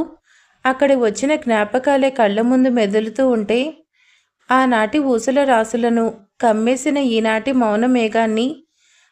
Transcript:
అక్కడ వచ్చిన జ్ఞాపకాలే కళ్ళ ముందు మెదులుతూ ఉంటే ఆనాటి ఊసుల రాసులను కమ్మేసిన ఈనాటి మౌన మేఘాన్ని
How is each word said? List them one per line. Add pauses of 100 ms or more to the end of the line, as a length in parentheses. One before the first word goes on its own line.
(640)
అక్కడ
వచ్చిన
జ్ఞాపకాలే
కళ్ళ
ముందు
మెదులుతూ
ఉంటే (920)
ఆనాటి
ఊసుల
రాసులను (360)
కమ్మేసిన (100)
ఈనాటి
మౌన
మేఘాన్ని (640)